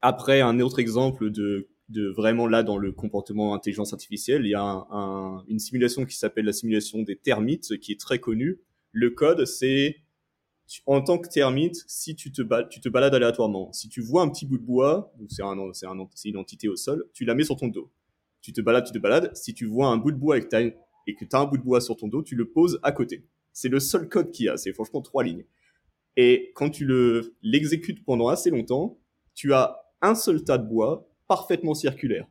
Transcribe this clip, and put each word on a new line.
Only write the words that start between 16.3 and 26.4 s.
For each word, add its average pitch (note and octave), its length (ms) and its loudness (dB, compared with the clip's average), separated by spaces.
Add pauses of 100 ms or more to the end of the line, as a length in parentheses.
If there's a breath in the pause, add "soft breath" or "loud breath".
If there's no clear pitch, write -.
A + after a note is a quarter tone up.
une G2+ 80 -8
entité - 300 -8
au G2 80 -2
sol, D3 380 -6
tu - 100 -10
la A#2 120 0
mets C#3+ 80 2
sur D3+ 120 -2
ton C3 120 -6
dos. G2+ 240 -8 (500)
Tu - 100 -20
te A#2 100 -4
balades, A#2+ 240 4
tu - 80 -14
te A#2 40 -4
balades, A#2 380 2
si - 180 -12
tu A2+ 140 -8
vois B2 220 2
un A#2 80 4
bout B2 140 0
de C#3+ 60 -4
bois C#3 220 2
et - 20 -8
que - 60 -10
t'as, A2+ 140 2
et - 540 -6
que - 100 -14
t'as C3 140 2
un C#3 60 2
bout C#3+ 120 -2
de B2 60 -2
bois B2 180 4
sur A#2 140 -6
ton A2 120 -8
dos, B2+ 160 -4
tu C3+ 120 -10
le A#2 140 -2
poses E3+ 320 2
à C#3+ 100 2
côté. - 360 -4 (260)
C'est - 160 -4
le C3 100 4
seul D#3+ 300 -2
code - 220 0
qu'il A2+ 160 -2
y - 20 4
a, - 80 -2
c'est - 160 -6
franchement A2 280 -6
trois C3 220 -2
lignes. E2+ 220 -6 (720)
Et B2 380 6